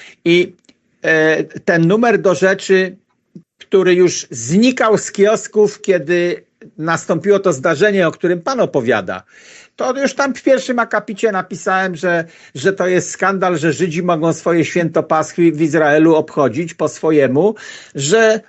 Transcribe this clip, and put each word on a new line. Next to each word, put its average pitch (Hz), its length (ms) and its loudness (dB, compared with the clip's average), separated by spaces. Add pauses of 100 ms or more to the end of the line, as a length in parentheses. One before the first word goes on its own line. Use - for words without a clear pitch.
(260)
i, 175 300 2 (460)
e, 156 420 2
ten 165 440 0
numer 220 340 2
do 185 140 2
rzeczy, 190 640 0 (640)
który 185 340 2
już 180 360 2
znikał 214 680 2
z - 140 -6
kiosków, 208 680 0
kiedy 175 640 -2 (340)
nastąpiło 165 640 0
to 190 140 0
zdarzenie, 175 540 0
o 151 40 0
którym 175 300 -4
pan 254 180 -4
opowiada, 113 640 -2 (520)
to 262 240 -4
już 269 140 -2
tam 277 200 -2
w - 100 -12
pierwszym 254 360 0
akapicie 220 520 -4
napisałem, 185 640 -4
że, 170 300 -2 (300)
że 160 180 -2
to 180 140 -2
jest 180 240 -2
skandal, 185 460 -2
że 151 160 0
Żydzi 170 300 -4
mogą 165 300 0
swoje 165 320 -2
święto 165 380 -2
Paschy 160 480 0
w 151 100 -4
Izraelu 156 540 4
obchodzić 151 580 -2
po 156 140 -4
swojemu, 151 680 0 (400)
że 220 540 2